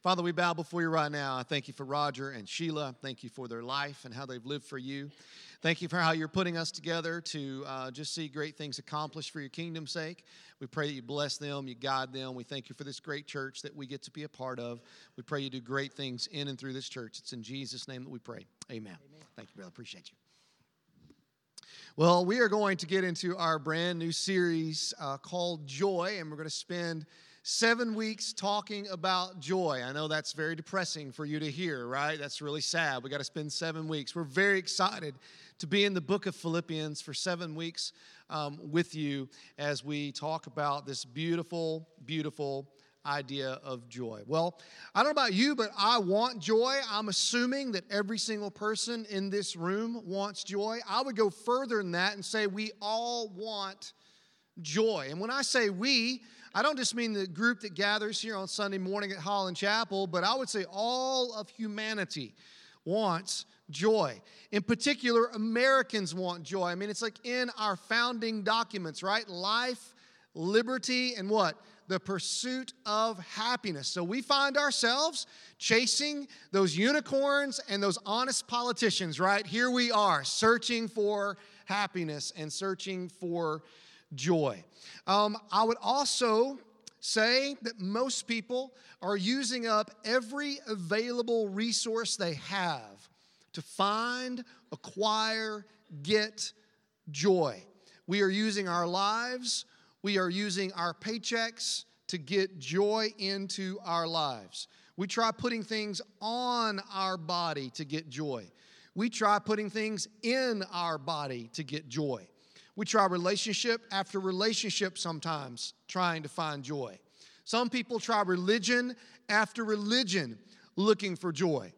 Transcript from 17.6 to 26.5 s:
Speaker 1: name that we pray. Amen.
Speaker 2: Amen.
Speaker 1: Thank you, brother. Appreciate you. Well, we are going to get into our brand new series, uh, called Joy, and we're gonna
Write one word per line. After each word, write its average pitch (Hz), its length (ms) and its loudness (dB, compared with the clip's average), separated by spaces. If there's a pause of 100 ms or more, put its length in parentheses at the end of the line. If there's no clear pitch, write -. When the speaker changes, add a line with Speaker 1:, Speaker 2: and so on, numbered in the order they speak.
Speaker 1:
name 127 160 -10
that - 60 -14
we 123 100 -12
pray. 104 260 -14 (240)
Amen. 107 340 -10
Speaker 2:
Amen. - 220 -20 (100)
Speaker 1:
Thank 110 140 -18
you, - 60 -20
brother. 190 120 -16
Appreciate - 420 -18
you. - 60 -20 (1800)
Well, 175 280 8
we 208 140 2
are 233 100 6
going 202 280 2
to 170 100 -8
get 190 160 2
into 180 340 -2
our 165 220 2
brand 165 400 0
new 165 140 -2
series, 165 880 0
uh, 139 160 -4
called 175 500 -4
Joy, 185 540 0
and 156 100 -8
we're 151 60 -10
gonna 156 140 -8